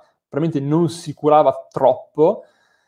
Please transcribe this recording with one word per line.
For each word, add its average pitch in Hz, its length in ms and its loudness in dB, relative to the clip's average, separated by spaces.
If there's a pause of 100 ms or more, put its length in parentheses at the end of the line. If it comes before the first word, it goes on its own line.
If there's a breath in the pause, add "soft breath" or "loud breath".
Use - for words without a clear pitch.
(280 soft breath)
probabilmente 143 400 -4
non 160 220 0
si 151 240 -12
curava 147 560 2
troppo. 147 760 0 (440 soft breath)